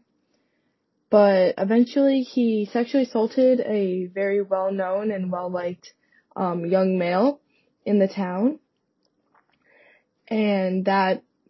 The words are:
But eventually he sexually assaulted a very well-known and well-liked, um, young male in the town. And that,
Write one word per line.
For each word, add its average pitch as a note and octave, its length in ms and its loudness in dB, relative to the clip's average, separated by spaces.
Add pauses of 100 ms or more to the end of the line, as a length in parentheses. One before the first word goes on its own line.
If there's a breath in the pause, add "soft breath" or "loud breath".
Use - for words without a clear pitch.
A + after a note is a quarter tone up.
(1120)
But G3 480 4
eventually B3 640 2
he A3 480 -2
sexually B3 360 -2
assaulted B3+ 540 2
a F#3 460 -2
very G3 340 -2
well-known F#3+ 720 -4
and F#3 220 -6
well-liked, F3+ 640 -8 (420)
um, F3 280 -4
young F#3+ 320 2
male F#3 440 0 (440)
in G#3 140 2
the G3 100 4
town. G3 520 -4 (1700 soft breath)
And F#3+ 560 -2
that, F#3+ 400 0 (260)